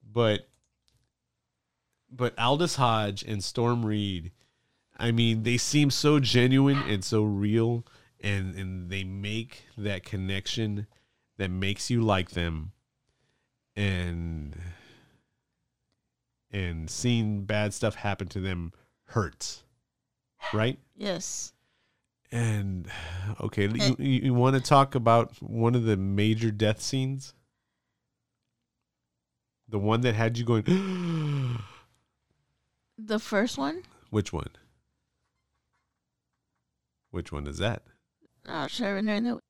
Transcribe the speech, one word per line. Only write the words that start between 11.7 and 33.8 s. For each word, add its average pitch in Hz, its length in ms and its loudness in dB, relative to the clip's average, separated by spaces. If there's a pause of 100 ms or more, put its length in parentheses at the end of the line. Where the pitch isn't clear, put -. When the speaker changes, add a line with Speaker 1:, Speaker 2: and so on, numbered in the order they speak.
Speaker 1:
you 120 120 2
like 98 300 2
them, 82 420 -4 (1000)
and, 85 840 -4 (1900)
and 87 380 -4
seeing 107 560 0
bad 104 280 0
stuff - 220 -2
happen 98 340 -4
to 98 120 -8
them 87 300 -6 (340)
hurts, - 580 -6 (920)
right? 110 240 0 (180)
Speaker 2:
Yes. - 580 -8 (760)
Speaker 1:
And, 101 560 -2 (280)
<sighs> 98 260 -6
okay, 107 260 0
you, 110 140 0
Speaker 2:
And 127 180 2
Speaker 1:
you, 135 260 2
you 131 80 4
wanna 131 260 6
talk 139 360 6
about 117 460 4
one 113 340 0
of 120 100 2
the 110 100 4
major 104 560 2
death 107 300 2
scenes? 135 520 -4 (2250)
The 107 100 -2
one 107 220 2
that 123 140 2
had 113 220 2
you 120 60 -2
going, 113 220 2
<gasps> 165 960 0 (1400)
Speaker 2:
The 214 220 -2
first 220 380 0
one? 302 260 -4 (260)